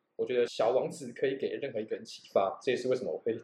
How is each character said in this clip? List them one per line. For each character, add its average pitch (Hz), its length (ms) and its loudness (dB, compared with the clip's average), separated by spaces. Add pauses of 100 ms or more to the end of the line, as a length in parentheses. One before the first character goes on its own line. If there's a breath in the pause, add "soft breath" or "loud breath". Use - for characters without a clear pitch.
(160)
我 113 100 -2
觉 123 100 0
得 120 120 6
小 113 240 2
王 127 180 2
子 123 240 -10
可 - 140 0
以 139 100 0
给 104 120 -2 (120)
任 139 100 -4
何 139 80 -4
一 160 60 -4
个 - 100 -6
人 - 80 -6
启 - 300 -16
发， 98 260 2
这 - 120 0
也 120 40 4
是 120 120 -2
为 127 80 4
什 123 80 -2
么 87 80 -4
我 95 80 -4
会 113 140 -2 (100)